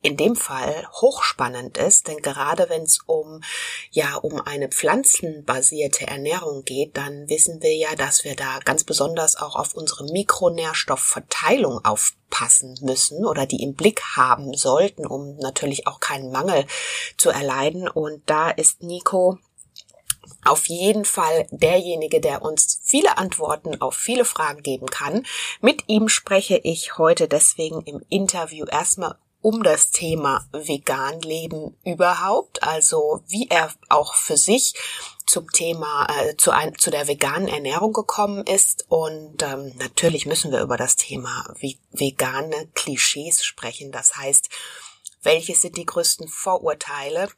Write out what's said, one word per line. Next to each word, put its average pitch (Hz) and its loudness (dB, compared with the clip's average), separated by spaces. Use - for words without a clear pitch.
in 147 0
dem 196 4
Fall 135 -4
hochspannend 127 0
ist, - 4
denn 156 -8
gerade 151 0
wenn's 160 0
um, 156 -2
ja, 147 -2
um 156 -4
eine 143 -4
pflanzenbasierte 151 0
Ernährung 143 -4
geht, 143 -4
dann 143 -8
wissen 156 2
wir 156 4
ja, 156 0
dass 143 0
wir 139 -6
da 135 -6
ganz - 2
besonders 160 0
auch 147 -8
auf - -4
unsere 156 -6
Mikronährstoffverteilung 165 0
aufpassen - 0
müssen 139 0
oder 151 0
die - -2
im 139 -4
Blick 160 2
haben 131 2
sollten, 151 2
um 143 -8
natürlich 139 -4
auch - -8
keinen 135 -4
Mangel 143 2
zu 165 4
erleiden. 143 0
Und 151 -6
da 156 4
ist - 2
Nico 180 2
auf 139 4
jeden 196 2
Fall 160 2
derjenige, 160 2
der 147 -2
uns - 0
viele 339 4
Antworten 156 -4
auf 135 -4
viele 247 0
Fragen 151 -4
geben 139 -4
kann. 156 -4
Mit 294 4
ihm 214 2
spreche - 2
ich - -2
heute 165 6
deswegen 156 2
im 143 -12
Interview 165 -2
erstmal 170 -2
um 220 2
das 156 6
Thema 160 0
vegan 147 -4
leben 160 -8
überhaupt, 180 0
also 156 0
wie 220 -4
er 160 2
auch - 2
für - 2
sich - 4
zum 160 0
Thema, 156 0
äh, 151 0
zu - 4
ein-, 151 2
zu - 2
der 147 -2
veganen 147 -2
Ernährung 147 -2
gekommen 208 -2
ist. - 2
Und, 156 -2
ähm, 139 -6
natürlich - -2
müssen 156 -2
wir 123 2
über 127 -2
das 123 2
Thema - -6
ve-, 135 -8
vegane 143 -2
Klischees - 0
sprechen. 127 -10
Das 123 0
heißt, - 2
welches 165 2
sind 170 -4
die 170 -8
größten 165 -2
Vorurteile 156 -4